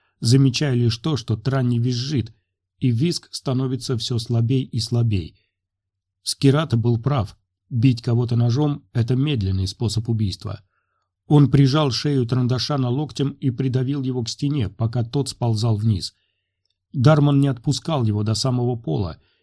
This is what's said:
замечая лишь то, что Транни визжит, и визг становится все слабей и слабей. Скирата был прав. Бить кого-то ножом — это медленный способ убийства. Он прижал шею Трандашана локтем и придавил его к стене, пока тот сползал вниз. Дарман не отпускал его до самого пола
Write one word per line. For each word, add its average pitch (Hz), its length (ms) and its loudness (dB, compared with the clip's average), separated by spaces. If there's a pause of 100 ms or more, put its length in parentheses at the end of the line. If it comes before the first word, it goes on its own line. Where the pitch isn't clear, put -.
(200)
замечая 135 540 2
лишь 120 240 2
то, 156 180 -2
что 110 220 -4
Транни 123 420 -2
визжит, 123 540 -4 (460)
и 131 120 2
визг 147 400 -2
становится 131 680 -4
все 117 220 -4
слабей 117 440 0
и - 180 -6
слабей. 107 540 -2 (880)
Скирата 143 520 2
был 113 240 2
прав. 127 380 -4 (320)
Бить 123 320 2
кого-то 120 340 0
ножом — 139 480 0 (100)
это 120 220 0
медленный 101 520 0
способ 110 420 -4
убийства. 107 520 -4 (640)
Он 147 220 6
прижал 139 420 4
шею 135 340 0
Трандашана 127 640 -2
локтем 135 400 -2
и - 220 -2
придавил 131 520 -2
его 127 200 -4
к 113 60 -6
стене, 143 400 -2
пока 117 340 -2
тот 131 260 -4
сползал 113 480 0
вниз. 104 360 0 (800)
Дарман 143 460 4
не 139 80 2
отпускал 139 580 -4
его 107 180 -2
до 107 120 -2
самого 120 400 -2
пола 113 420 -6 (260)